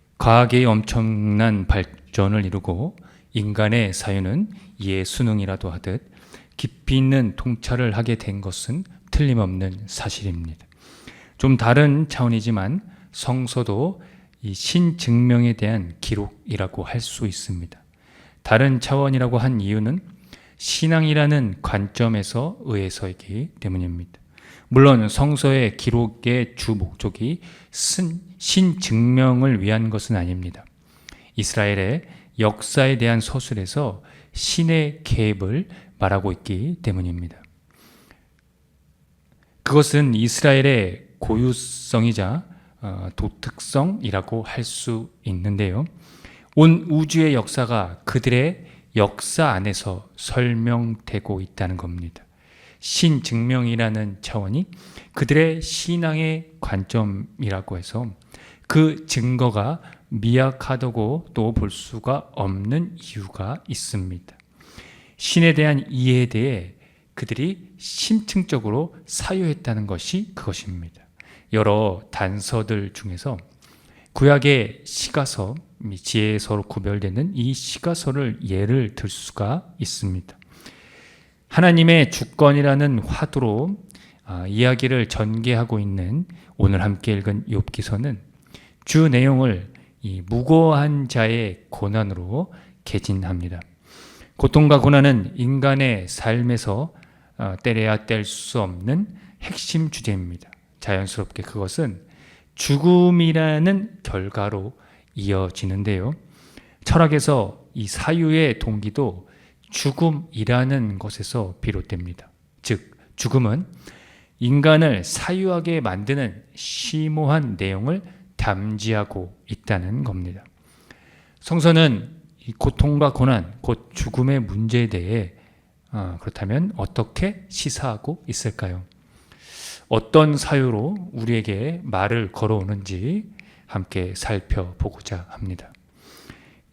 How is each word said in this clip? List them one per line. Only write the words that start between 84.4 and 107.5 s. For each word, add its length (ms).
이야기를 600
전개하고 720
있는 460
오늘 240
함께 320
읽은 340
욥기서는 720
주 260
내용을 640
이 200
무고한 840
자의 640
고난으로 840
개진합니다. 760
고통과 420
고난은 560
인간의 720
삶에서, 840
어, 260
떼려야 420
뗄 200
수 360
없는 460
핵심 480
주제입니다. 600
자연스럽게 560
그것은 640
죽음이라는 1500
결과로 720
이어지는데요. 1000
철학에서 880